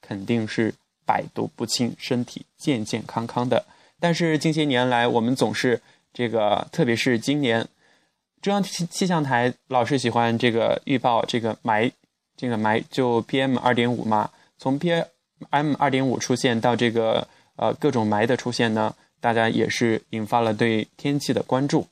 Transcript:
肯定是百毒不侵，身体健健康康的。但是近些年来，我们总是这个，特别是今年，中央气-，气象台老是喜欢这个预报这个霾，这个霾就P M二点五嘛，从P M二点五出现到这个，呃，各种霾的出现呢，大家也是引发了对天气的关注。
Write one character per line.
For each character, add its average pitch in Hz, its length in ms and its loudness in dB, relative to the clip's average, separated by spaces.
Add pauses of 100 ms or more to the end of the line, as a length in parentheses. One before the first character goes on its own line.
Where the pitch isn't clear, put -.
肯 101 220 -10
定 113 240 -2
是 107 240 -2 (320)
百 104 200 -2 (100)
毒 113 220 -4
不 120 100 -6
侵， 117 320 -2
身 123 260 -2
体 - 220 -14 (120)
健 120 280 -2
健 110 220 -6
康 113 180 -6
康 123 240 -4
的。 117 160 0 (340)
但 170 140 2
是 165 240 0
近 156 160 0
些 156 120 0
年 127 220 2
来， 120 200 2
我 120 120 2
们 120 160 0
总 117 160 0
是 117 300 0 (320)
这 120 160 -2
个， 104 420 0
特 165 140 0
别 117 100 2
是 120 220 2
今 139 240 -2
年， 113 260 0 (720)
中 202 140 -2
央 202 80 0
气-， 185 280 -6
气 - 180 -2
象 170 160 2
台 127 280 2 (160)
老 127 160 2
是 139 140 0
喜 120 140 0
欢 117 260 2
这 120 140 2
个 110 340 0
预 - 100 0
报 123 300 2
这 123 140 -2
个 110 240 -4
霾， 113 280 0 (460)
这 131 100 -6
个 120 80 -2
霾 110 360 0
就 123 300 2
P 135 200 -2
M 131 160 0
二 123 160 2
点 120 180 2
五 120 120 -4
嘛， 107 260 0 (300)
从 135 180 -2
P 170 260 0 (460)
M 147 300 0
二 143 100 4
点 131 180 0
五 117 120 0
出 - 160 -2
现 117 260 0
到 120 140 2
这 117 160 2
个， 113 360 0 (280)
呃， 110 180 0
各 147 160 0
种 117 180 0
霾 107 200 2
的 123 100 2
出 123 140 -6
现 117 240 0
呢， 107 180 0 (260)
大 120 140 0
家 113 160 2
也 113 180 0
是 113 440 0
引 110 120 -4
发 120 160 0
了 113 140 2
对 110 340 0 (100)
天 143 220 -2
气 135 140 -2
的 110 80 0
关 131 260 0
注。 147 240 0